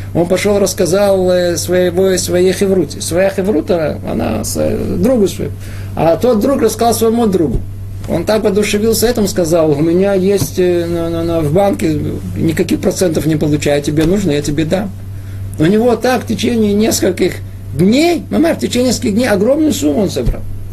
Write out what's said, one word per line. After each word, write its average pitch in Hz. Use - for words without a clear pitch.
он 170
пошёл, 190
рассказал, 190
э, 175
своего, 180
своей 180
хевруте. 190
Своя 185
хеврута, 170
она -
с, -
э, 76
другу 208
своему. 147
А 160
тот 220
друг 269
рассказал 220
своему 226
другу. 175
Он 156
так 214
воодушевился 208
этим, 226
сказал: 160
"У 143
меня 185
есть, 190
э, 175
на, 170
на, 165
на, 170
в 147
банке, 180
никаких 160
процентов 165
не 156
получаю, 147
тебе 151
нужно, 180
я 147
тебе 151
дам". 190
У 156
него 220
так 247
в -
течение 226
нескольких 190
дней, 247
мама, 294
в -
течение 240
нескольких 208
дней 247
огромную 254
сумму 285
он -
собрал. -